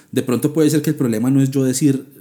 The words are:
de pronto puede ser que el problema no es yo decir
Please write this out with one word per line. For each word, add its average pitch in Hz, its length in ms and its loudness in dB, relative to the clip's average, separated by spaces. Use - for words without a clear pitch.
de 127 100 -2
pronto 123 300 -2
puede 156 160 2
ser 151 120 0
que 151 100 -2
el 147 40 -2
problema 120 360 -2
no 135 100 4
es 131 100 0
yo 135 140 0
decir 131 400 0